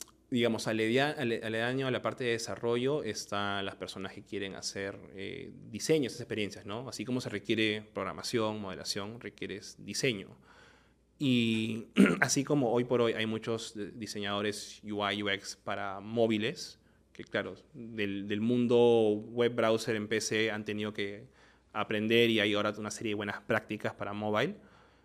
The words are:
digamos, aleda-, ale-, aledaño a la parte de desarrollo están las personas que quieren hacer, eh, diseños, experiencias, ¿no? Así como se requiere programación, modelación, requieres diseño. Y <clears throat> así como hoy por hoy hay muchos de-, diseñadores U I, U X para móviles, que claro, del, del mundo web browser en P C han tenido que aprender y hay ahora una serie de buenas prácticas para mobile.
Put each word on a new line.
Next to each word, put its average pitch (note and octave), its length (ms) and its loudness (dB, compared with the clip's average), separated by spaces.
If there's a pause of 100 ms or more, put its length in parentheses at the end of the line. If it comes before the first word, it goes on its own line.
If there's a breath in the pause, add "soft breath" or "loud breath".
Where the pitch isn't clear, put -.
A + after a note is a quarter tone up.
(300)
digamos, A#2 380 2
aleda-, A#2 500 2
ale-, A#2 260 -2
aledaño A#2+ 440 -2
a B2+ 40 0
la A2 120 -2
parte A#2 200 -4
de A#2+ 80 2
desarrollo A#2+ 720 -2
están G2+ 640 -2
las G2 100 -6
personas F#2 380 -8
que G2+ 100 -14
quieren G2 300 -6
hacer, G2+ 440 -6 (180)
eh, F#2+ 360 -10 (180)
diseños, A#2+ 480 0
experiencias, G#2 500 -6
¿no? A#2 200 -8
Así A#2+ 160 -8
como B2+ 160 -2
se - 100 -6
requiere G#2+ 540 0 (100)
programación, G#2 680 -2
modelación, G2 580 -6
requieres G2+ 600 -10
diseño. G2+ 500 -2 (880 loud breath)
Y A2+ 680 2 (100)
<clears throat> - 260 8
así C3+ 220 4
como C3+ 280 2
hoy B2 120 4
por B2 160 2
hoy A2+ 140 4
hay A2 140 -2
muchos A2 480 -4
de-, G#2 160 -6
diseñadores G2+ 920 -4
U G#2 240 -2
I, G2+ 160 0
U G2+ 60 0
X - 340 -4
para G2+ 360 -6
móviles, A2+ 800 0 (340 soft breath)
que - 100 -14
claro, G2 320 -4 (180)
del, G#2 540 -4
del G#2 140 0
mundo A#2+ 720 6 (160)
web A#2+ 280 0
browser A2+ 400 2
en G#2 120 -2
P A2 120 0
C A2 320 2
han G#2+ 140 -6
tenido G#2 260 -2
que G#2 360 -6 (440 soft breath)
aprender A2 600 4
y A2 80 4
hay G#2 160 4
ahora G#2 220 2
una G#2+ 140 -6
serie A2+ 200 -4
de G#2 40 0
buenas G2+ 260 -4
prácticas A2 520 -2
para G2+ 180 -6
mobile. G#2+ 440 0 (500 loud breath)